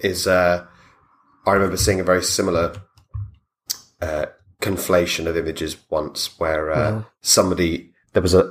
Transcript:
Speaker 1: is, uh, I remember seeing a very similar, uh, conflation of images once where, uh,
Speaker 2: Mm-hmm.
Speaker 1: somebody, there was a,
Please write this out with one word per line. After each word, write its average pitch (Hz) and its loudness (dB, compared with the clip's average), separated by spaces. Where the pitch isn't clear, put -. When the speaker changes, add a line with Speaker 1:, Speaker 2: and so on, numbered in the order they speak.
Speaker 1:
is, 95 -2
uh, 90 2
I 98 4
remember 92 2
seeing 95 0
a 90 -2
very 90 2
similar, 85 -2
uh, 76 -4
conflation 87 0
of 82 -2
images 78 -6
once - -6
where, 78 -2
uh, 76 0
Speaker 2:
Mm-hmm. 110 -4
Speaker 1:
somebody, 87 0
there 98 2
was 87 2
a, 90 6